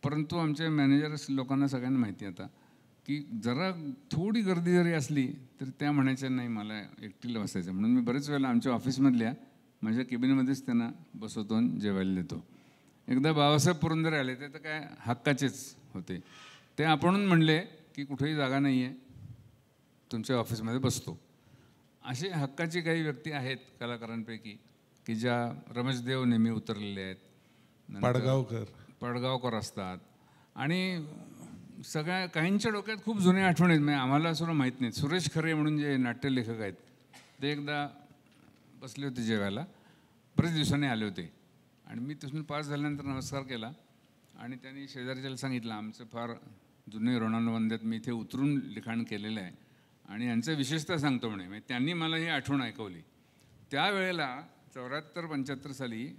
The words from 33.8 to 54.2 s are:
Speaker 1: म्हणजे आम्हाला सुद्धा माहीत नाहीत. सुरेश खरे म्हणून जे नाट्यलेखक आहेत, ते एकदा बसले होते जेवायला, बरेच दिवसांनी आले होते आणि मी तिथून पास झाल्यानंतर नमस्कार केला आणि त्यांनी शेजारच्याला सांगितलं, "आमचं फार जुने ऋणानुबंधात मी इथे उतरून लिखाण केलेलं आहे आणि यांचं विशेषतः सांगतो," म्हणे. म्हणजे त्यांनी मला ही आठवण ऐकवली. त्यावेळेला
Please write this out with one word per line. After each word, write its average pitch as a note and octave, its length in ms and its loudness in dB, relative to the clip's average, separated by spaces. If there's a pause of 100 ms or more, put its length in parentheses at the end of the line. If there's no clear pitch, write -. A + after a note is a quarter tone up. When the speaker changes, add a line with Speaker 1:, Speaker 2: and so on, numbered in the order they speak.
Speaker 1:
म्हणजे D3 180 4
आम्हाला D3 340 4
सुद्धा E3 180 -2
माहीत C3 280 4
नाहीत. A#2+ 140 0
सुरेश D3 400 0
खरे D#3+ 200 2
म्हणून D3+ 240 2
जे C#3+ 180 2
नाट्यलेखक A#2+ 640 0
आहेत, G2+ 120 -4 (720)
ते C#3+ 100 0
एकदा D3 360 -4 (920)
बसले C3+ 240 -8
होते B2 160 -4
जेवायला, A2 420 0 (760)
बरेच E3 160 2
दिवसांनी C#3+ 320 0
आले A2 180 -2
होते F2+ 280 -8 (540)
आणि A2 140 -12
मी C#3 140 -8
तिथून D3+ 280 -10
पास D3 240 -6
झाल्यानंतर C#3+ 360 -4
नमस्कार C#3 400 -6
केला B2+ 300 -8 (680)
आणि A#2+ 180 -12
त्यांनी C3+ 320 -16
शेजारच्याला C3 480 -8
सांगितलं, A#2+ 380 -4
"आमचं G#2+ 300 -10
फार A#2 260 -8 (600)
जुने A#2 260 2
ऋणानुबंधात A2+ 640 0
मी A2+ 140 -2
इथे A#2+ 160 -6
उतरून B2+ 460 0
लिखाण A2+ 460 -4
केलेलं G#2+ 360 -6
आहे F2+ 120 -10 (560)
आणि A2 180 -6
यांचं A#2+ 280 0
विशेषतः D3+ 420 -2
सांगतो," C3+ 320 0
म्हणे. F#2+ 200 -8
म्हणजे G#2 200 -14
त्यांनी C3 240 0
मला D#3+ 240 -2
ही D#3+ 100 -2
आठवण C#3 360 -2
ऐकवली. G#2 380 -8 (720)
त्यावेळेला E3 720 -2 (320)